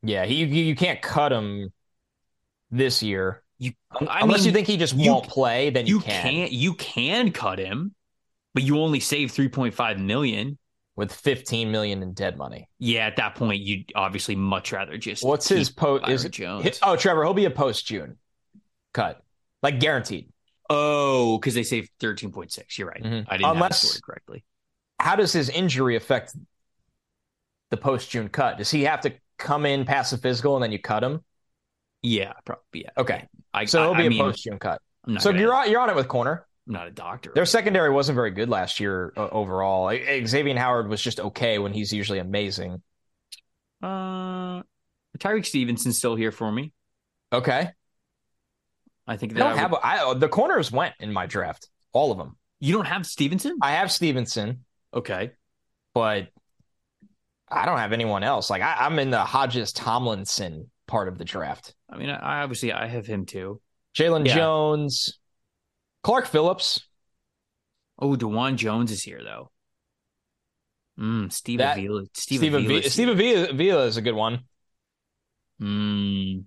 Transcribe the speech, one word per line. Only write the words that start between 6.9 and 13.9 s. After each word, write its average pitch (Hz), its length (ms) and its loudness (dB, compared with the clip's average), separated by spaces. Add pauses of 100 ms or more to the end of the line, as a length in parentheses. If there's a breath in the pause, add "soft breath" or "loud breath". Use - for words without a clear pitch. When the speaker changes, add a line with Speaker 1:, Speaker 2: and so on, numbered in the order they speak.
Speaker 2:
cut 95 280 -4
him, 113 340 -6 (640)
but 135 80 2
you 147 160 4
only 156 200 2
save 143 320 0
three 135 180 2
point 123 240 -2
five 110 260 0
million. 117 580 -2 (380)
Speaker 1:
With 104 180 -4
fifteen 120 580 -2
million 104 300 -2
in 92 120 -8
dead 92 240 -4
money. 69 300 -12 (120)
Speaker 2:
Yeah, 113 260 0
at 107 120 -2
that 107 180 -2
point, 104 260 -2
you'd 98 320 -6